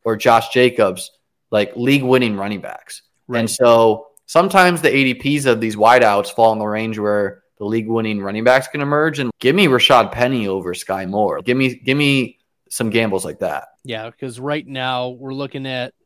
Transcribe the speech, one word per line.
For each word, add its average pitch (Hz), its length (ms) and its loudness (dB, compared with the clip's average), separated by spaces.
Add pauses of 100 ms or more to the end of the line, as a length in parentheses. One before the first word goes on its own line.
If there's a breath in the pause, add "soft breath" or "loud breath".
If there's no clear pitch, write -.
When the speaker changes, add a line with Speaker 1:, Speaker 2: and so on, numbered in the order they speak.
Speaker 1:
or 113 120 0
Josh 117 340 2
Jacobs, 117 600 0 (400)
like, 104 240 -2
league-winning 127 640 2
running 98 240 -6
backs. - 420 -16 (240)
Speaker 2:
Right. 117 140 -2
Speaker 1:
And 113 100 -2
so 113 600 4 (160)
sometimes 180 560 2
the 147 120 2
A 135 180 2
D - 20 -6
Ps 139 320 -2
of 113 140 4
these 110 140 -2
wideouts 107 580 4
fall 113 200 4
in 107 80 -4
the 107 60 -4
range 110 300 -4
where 104 460 -2 (160)
the 104 80 -10
league-winning 110 540 -2
running 101 220 -6
backs 127 240 4
can 147 140 -10
emerge. 147 380 -2
And 123 200 -4
give 131 160 2
me 196 120 4
Rashad 123 440 4
Penny 123 380 -2
over 90 260 -6
Sky 95 320 -8
Moore. 95 360 -2
Give 123 140 -2
me, 131 200 -2
give 131 200 -4
me 139 420 -2 (320)
some 113 200 -4
gambles 101 340 -2
like 78 160 -12
that. 76 280 -8 (160)
Speaker 2:
Yeah, 113 260 -12
'cause 123 300 -14
right 147 260 -6
now 127 440 -6
we're 131 240 -14
looking 139 320 -10
at 127 280 -8 (120)